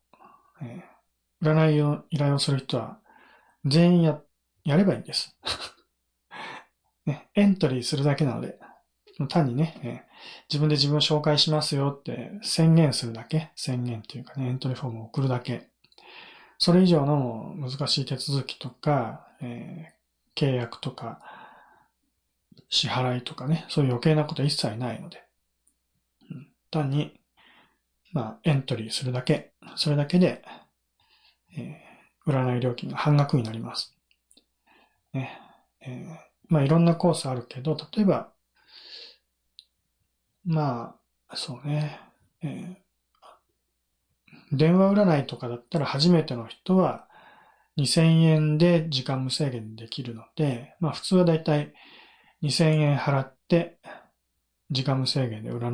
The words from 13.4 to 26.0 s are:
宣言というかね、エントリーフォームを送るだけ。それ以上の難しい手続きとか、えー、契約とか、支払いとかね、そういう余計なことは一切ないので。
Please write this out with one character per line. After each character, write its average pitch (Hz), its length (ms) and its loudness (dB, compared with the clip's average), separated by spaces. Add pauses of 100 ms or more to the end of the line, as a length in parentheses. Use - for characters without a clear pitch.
宣 123 300 -6
言 113 180 -6
と - 140 -16
い 120 60 -12
う - 20 -18
か - 160 -20
ね、 127 80 -4
エ 123 40 -4
ン 131 60 -4
ト 135 100 -6
リ 131 60 -4
ー - 40 -10
フ 143 80 -8
ォ 120 40 -8
ー - 20 -8
ム 113 100 -10
を - 20 -14
送 135 180 -6
る 135 60 0
だ 123 120 -2
け。 - 300 -10 (920)
そ 175 140 4
れ 185 80 8
以 185 40 6
上 156 200 4
の 127 500 -2
難 135 320 -6
し - 140 0
い - 20 -6
手 131 120 -6
続 139 300 -4
き - 120 -10
と 131 100 -12
か、 - 580 -4 (140)
え 120 540 -14 (420)
ー、 - 40 -4
契 139 140 2
約 120 240 -6
と - 140 -8
か、 - 260 -14 (1500)
支 - 180 -2
払 123 320 -2
い - 40 -10
と - 120 -12
か 127 140 -8
ね、 160 220 -2
そ 156 100 -2
う 143 40 4
い 135 40 2
う - 40 2
余 160 120 -2
計 156 100 4
な 151 120 2
こ - 80 -10
と 135 80 -4
は 139 40 2
一 147 80 0
切 110 220 -4
な 120 180 -6
い - 60 -12
の - 80 -16
で。 - 160 -20 (1040)